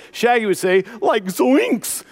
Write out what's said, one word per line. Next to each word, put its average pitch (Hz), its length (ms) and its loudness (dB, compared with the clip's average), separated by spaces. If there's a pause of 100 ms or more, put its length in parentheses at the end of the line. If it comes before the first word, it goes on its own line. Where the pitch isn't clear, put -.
(120)
Shaggy 233 360 0
would 185 100 0
say, 185 260 2 (160)
like 240 260 0
zoinks, 254 880 0